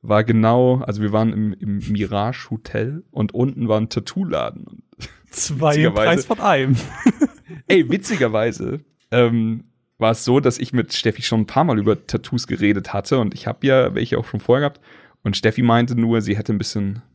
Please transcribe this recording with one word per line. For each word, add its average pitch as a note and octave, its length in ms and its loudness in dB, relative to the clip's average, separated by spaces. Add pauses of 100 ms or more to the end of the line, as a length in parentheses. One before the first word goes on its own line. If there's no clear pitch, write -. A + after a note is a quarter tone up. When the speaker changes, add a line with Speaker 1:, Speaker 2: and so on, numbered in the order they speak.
Speaker 1:
war G#2+ 220 2
genau, A#2 540 4
also G#2 240 -4
wir G#2 100 0
waren A2 220 2
im, G#2+ 260 -2
im G2+ 200 -4 (120)
Mirage G#2 600 -4
Hotel A#2 600 -6
und - 220 -2
unten B2+ 340 -2
war G#2+ 140 2
ein A2+ 80 -4
Tattoo-Laden. A2+ 760 -6
Und - 180 -20 (460)
Speaker 2:
Zwei - 260 -6
im C3 60 -4 (320)
Speaker 1:
witzigerweise G#2+ 120 4
Speaker 2:
Preis A3 200 2
von G#3+ 140 -2
einem. C#3 360 2 (460)
<laughs> - 460 -8
Speaker 1:
Ey, E3 220 4
witzigerweise, A#2+ 880 -2 (320)
ähm, A#2 540 2 (320)
war A2+ 140 2
es A2+ 120 -2
so, B2+ 160 4
dass B2+ 180 2
ich A#2+ 140 -8
mit B2 220 0
Steffi - 280 -2
schon A2+ 200 0
ein G#2 60 -2
paar D3+ 180 2
Mal A#2+ 140 0
über G#2 280 0
Tattoos - 400 -6
geredet G2+ 460 0
hatte B2 260 -2
und G#2 140 -2
ich - 120 -14
hab A2 200 -6
ja C3 280 2
welche - 240 -2
auch A2+ 80 -4
schon G#2+ 140 -8
vorher B2+ 300 2
gehabt. C#3+ 100 -12 (420)
Und G2+ 140 -2
Steffi A2 280 0
meinte A#2+ 360 2
nur, A#2 220 2
sie G2+ 160 -2
hätte A2 160 -2
ein G#2 40 0
bisschen G2+ 440 -4 (140)